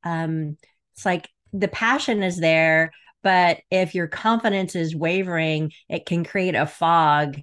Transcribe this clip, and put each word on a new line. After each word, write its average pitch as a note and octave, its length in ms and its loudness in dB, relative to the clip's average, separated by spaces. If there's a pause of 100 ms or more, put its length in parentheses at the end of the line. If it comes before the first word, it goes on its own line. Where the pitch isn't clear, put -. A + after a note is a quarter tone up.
Um, D#3+ 500 -4 (380)
it's - 120 -12
like F3+ 220 -2 (240)
the G3 160 -2
passion A3+ 560 -2
is F3+ 140 -2
there, D#3+ 560 2 (300)
but F3+ 360 4 (100)
if F#3 240 0
your F3 140 -2
confidence G#3 680 -2
is E3 200 -2
wavering, D#3+ 760 -2 (180)
it - 160 -6
can E3+ 180 -2
create F#3 320 -2
a C3+ 100 2
fog D3+ 760 2